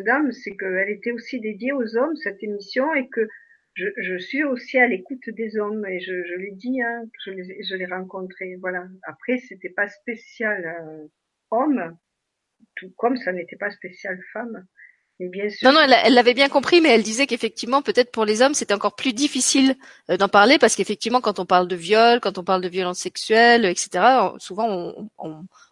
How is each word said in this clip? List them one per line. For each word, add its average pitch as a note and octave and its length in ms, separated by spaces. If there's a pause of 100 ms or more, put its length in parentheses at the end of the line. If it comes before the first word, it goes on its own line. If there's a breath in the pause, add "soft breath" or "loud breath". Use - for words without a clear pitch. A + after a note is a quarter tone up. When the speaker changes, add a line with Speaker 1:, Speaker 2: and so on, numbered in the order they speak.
Speaker 1:
dame, B3+ 280
c'est G#3 240
qu'elle F#3+ 320
était G#3 240
aussi A#3+ 260
dédiée G#3+ 320
aux A3+ 240
hommes, C#4+ 260
cette D4+ 220
émission, A3 500
et C4+ 140
que - 140 (520 loud breath)
je, F3+ 120 (120)
je F#3 200
suis C4+ 260
aussi C4 340
à B3+ 80
l'écoute C4+ 440
des A3 280
hommes, G#3 280
et F#3 160
je, F#3 100
je F3+ 240
l'ai G3 160
dit, B3 300
hein, A#3 220 (220)
je G3 60
les, F#3 320
je F#3+ 100
les F#3 120
rencontrais, F#3 760
voilà. F3+ 240 (200)
Après, B3 340 (100)
c'était F#3 220
pas G3+ 180
spécial, G#3+ 800
euh, D#3 420 (440)
homme, A3+ 440 (800)
tout F#3 220
comme A#3+ 180
ça G#3+ 160
n'était F3+ 240
pas G3+ 160
spécial F#3 480 (140)
femme. G#3+ 320 (540 soft breath)
Mais F3+ 100
bien G3+ 200
sûr. A3+ 200
Speaker 2:
Non, C#4+ 60
non, D#4 100
elle, B3+ 180
elle C4 100
l'avait A#3+ 200
bien C#4 160
compris, D4 320
mais D#4+ 80
elle A3+ 140
disait A3+ 240
qu'effectivement, A#3+ 540
peut-être A#3+ 300
pour A3 140
les G#3+ 160
hommes, C#4+ 140
c'était - 180
encore G#3+ 220
plus C4 180
difficile, C4 640 (320 loud breath)
euh, F#3 80
d'en G3 100
parler, G#3+ 320
parce A3+ 160
qu'effectivement, A3 460
quand G3+ 180
on F3+ 60
parle F3+ 240
de F#3 80
viol, A3 420
quand G3+ 180
on F3+ 60
parle F#3 180
de F3+ 80
violence F3+ 300
sexuelle, A#3 640
et F3+ 120
cetera, G#3 580
on, - 60
souvent, G#3+ 300
on, F#3 400 (100)
on, D#3+ 260 (260 soft breath)